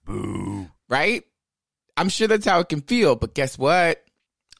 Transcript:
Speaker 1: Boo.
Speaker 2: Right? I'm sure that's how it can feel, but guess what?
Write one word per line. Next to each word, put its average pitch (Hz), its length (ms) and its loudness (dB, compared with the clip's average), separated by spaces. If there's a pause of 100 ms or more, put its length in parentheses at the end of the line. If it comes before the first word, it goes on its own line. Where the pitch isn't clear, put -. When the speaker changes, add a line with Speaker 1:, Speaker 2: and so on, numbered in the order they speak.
Speaker 1:
Boo. 98 640 -8 (180)
Speaker 2:
Right? 160 360 -2 (720)
I'm 175 120 0
sure 220 200 0
that's 214 180 0
how 180 140 4
it 175 80 -4
can 147 140 -4
feel, 190 340 4
but - 180 -6
guess 135 240 -4
what? 165 460 2 (560)